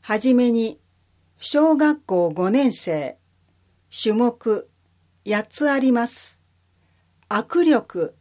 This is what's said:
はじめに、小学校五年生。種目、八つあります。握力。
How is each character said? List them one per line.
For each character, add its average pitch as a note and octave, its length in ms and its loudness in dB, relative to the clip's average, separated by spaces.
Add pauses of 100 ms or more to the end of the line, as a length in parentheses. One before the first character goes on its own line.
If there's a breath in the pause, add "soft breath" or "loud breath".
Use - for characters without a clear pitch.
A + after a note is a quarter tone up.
は G#3+ 180 -4
じ B3+ 140 2
め B3 180 2
に、 A3+ 280 -2 (600)
小 D4+ 380 2
学 D4+ 260 0
校 F3 280 0
五 F3+ 180 -2
年 B3+ 240 2
生。 D3+ 440 -6 (760)
種 G#3+ 220 -2
目、 A#3+ 560 -2 (560)
八 G#3 240 -2
つ C#4+ 220 -2
あ C#4 80 0
り C4 120 2
ま A#3 160 2
す。 - 320 -18 (880)
握 A#3+ 340 0
力。 A3+ 580 0